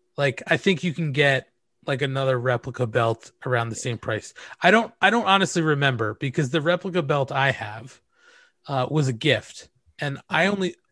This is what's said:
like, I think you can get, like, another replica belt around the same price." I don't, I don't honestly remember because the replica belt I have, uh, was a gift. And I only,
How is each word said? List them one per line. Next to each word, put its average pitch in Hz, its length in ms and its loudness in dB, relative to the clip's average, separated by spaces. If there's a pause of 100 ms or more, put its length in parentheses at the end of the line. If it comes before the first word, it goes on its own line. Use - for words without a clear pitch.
(160)
like, 139 320 -2
I 160 100 2
think 190 260 0
you 170 100 -2
can 156 180 -4
get, 139 380 2 (360)
like, 139 160 -2
another 135 380 0
replica 123 480 -2
belt 113 440 -2 (140)
around 117 240 -2
the 110 60 -8
same 117 220 -6
price." - 360 -8 (280)
I 180 100 6
don't, 220 280 2
I 185 100 4
don't 226 180 2
honestly 190 340 2
remember 139 540 0
because 135 340 -2
the 156 120 0
replica 175 420 0
belt 143 280 -2
I 135 200 2
have, 113 500 -10 (680)
uh, 131 220 -2
was 147 180 2
a 131 60 0
gift. 117 560 -2 (300)
And 139 200 -6 (100)
I 170 180 2
only, 190 280 -2 (160)